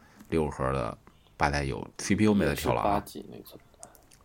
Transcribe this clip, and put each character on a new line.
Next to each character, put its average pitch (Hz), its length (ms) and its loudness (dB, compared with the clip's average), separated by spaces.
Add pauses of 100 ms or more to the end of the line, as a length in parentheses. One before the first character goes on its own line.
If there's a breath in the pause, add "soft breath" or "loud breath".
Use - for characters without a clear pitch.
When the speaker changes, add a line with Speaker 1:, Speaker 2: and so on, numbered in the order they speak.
(300 loud breath)
Speaker 1:
六 80 180 2
核 67 240 -2
的 60 240 -4 (400)
八 76 140 2
代 71 140 -2
优 58 220 -6 (120)
，C - 160 0
P 101 100 4
U 107 80 6
没 98 140 4
得 71 80 2
挑 67 180 0
了 60 80 2
啊。 - 80 0
Speaker 2:
也 101 60 2
是 104 60 0
八 101 60 -16
G - 240 -14
内 58 140 -16
存。 - 160 -20 (640)